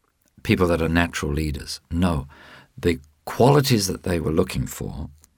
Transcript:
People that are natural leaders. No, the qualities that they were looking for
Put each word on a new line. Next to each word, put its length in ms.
People 240
that 140
are 60
natural 300
leaders. 480
No, 360
the 220
qualities 640
that 160
they 180
were 100
looking 360
for 420